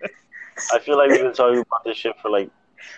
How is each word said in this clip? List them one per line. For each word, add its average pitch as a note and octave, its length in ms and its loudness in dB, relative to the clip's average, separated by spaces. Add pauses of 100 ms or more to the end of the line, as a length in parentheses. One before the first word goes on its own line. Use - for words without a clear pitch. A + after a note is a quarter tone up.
(720)
I A#2 60 2
feel C#3+ 180 0
like C#3 140 6
we've B2+ 100 4
been B2+ 120 -2
talking B2 260 2
about A#2 260 -6
this A2+ 120 -6
shit A2+ 220 -8
for, G#2+ 120 -6
like, G2 180 0 (480)